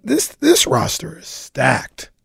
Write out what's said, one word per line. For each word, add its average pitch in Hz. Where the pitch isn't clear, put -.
this, 262
this -
roster -
is -
stacked. -